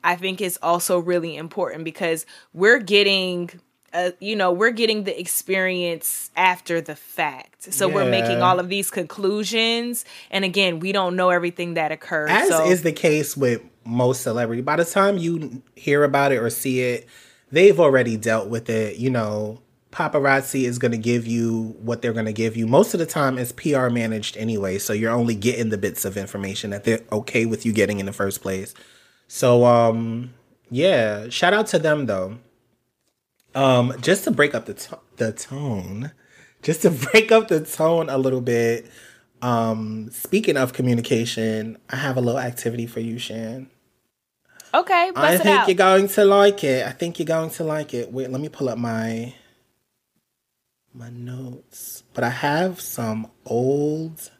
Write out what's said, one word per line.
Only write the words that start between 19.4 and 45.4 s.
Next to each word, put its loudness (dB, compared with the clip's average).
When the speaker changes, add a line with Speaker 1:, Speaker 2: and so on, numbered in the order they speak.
Speaker 2:
paparazzi 0
is -2
gonna 0
give 0
you -2
what -6
they're -2
gonna -2
give -2
you. 0
Most 4
of 0
the -2
time -2
it's -6
P -2
R 2
managed -2
anyway, -2
so -4
you're 0
only 0
getting -2
the -2
bits -4
of -4
information -8
that -8
they're 0
okay -2
with -4
you 0
getting 2
in -4
the -6
first -6
place. -6
So, 4
um, 2
yeah, 0
shout 2
out 2
to 0
them 2
though. -4
Um, 4
just 2
to -2
break 0
up -4
the -12
to-, -16
the -2
tone, -8
just -2
to 8
<laughs> -4
break 6
up 6
the 2
tone 0
a -2
little 0
bit. 0
Um, -2
speaking 0
of 0
communication, -2
I -6
have -4
a 0
little -2
activity -6
for -10
you, -6
Shan. -10
Speaker 1:
Okay, 2
Speaker 2:
I -4
Speaker 1:
bust 4
it 2